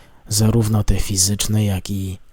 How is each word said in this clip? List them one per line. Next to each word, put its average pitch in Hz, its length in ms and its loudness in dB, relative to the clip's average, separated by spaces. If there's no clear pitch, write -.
zarówno 107 560 2
te 104 160 2
fizyczne, 101 680 0
jak 95 240 -4
i 95 280 -6